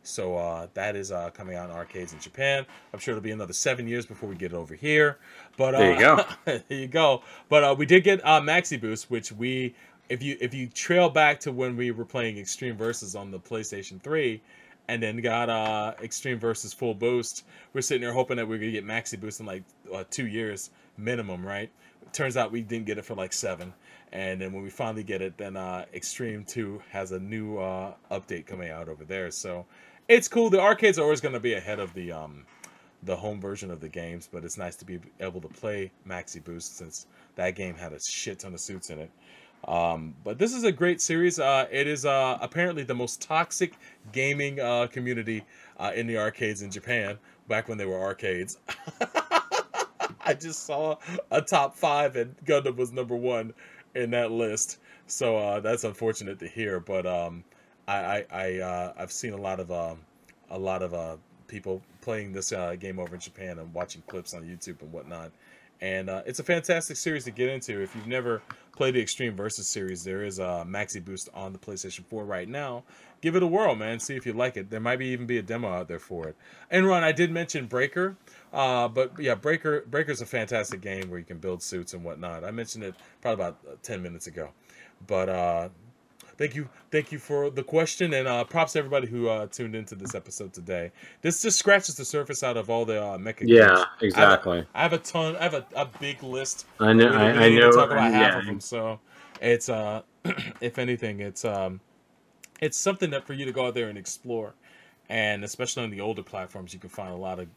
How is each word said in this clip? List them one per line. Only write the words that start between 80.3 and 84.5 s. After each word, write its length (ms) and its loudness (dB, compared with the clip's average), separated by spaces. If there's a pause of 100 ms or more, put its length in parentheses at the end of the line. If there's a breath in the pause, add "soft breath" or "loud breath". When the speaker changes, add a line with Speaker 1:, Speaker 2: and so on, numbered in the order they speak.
Speaker 1:
game 300 -8
where 100 -8
you 60 -12
can 120 -14
build 240 -4
suits 320 -8
and 120 -12
whatnot. 400 -10
I 60 -8
mentioned 340 -10
it 100 -10 (260 soft breath)
probably 220 -2
about, 140 -6 (100)
uh, 160 -16
ten 180 -8
minutes 260 -12
ago. 220 -10 (580 soft breath)